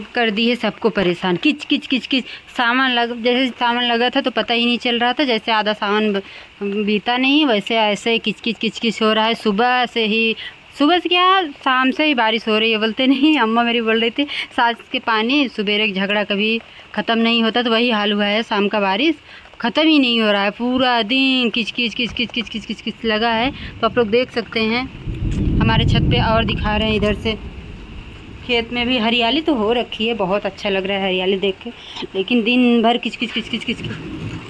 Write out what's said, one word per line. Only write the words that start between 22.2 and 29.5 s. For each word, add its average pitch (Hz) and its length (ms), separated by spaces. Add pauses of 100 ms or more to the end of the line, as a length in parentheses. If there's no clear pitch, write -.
किच 233 180
किच 214 180
किच - 140
किच 220 140 (100)
लगा 220 260
है। 233 200 (300)
तो 226 60
आप 226 120
लोग 233 100
देख 247 220
सकते 226 300
हैं 226 220 (800)
हमारे 226 240
छत - 180
पे, 240 200
और 226 220
दिखा 214 320
रहे 220 120
हैं 214 80
इधर 208 180
से, 220 180 (1120)
खेत 233 260
में 240 140
भी 254 120
हरियाली 233 420
तो 302 140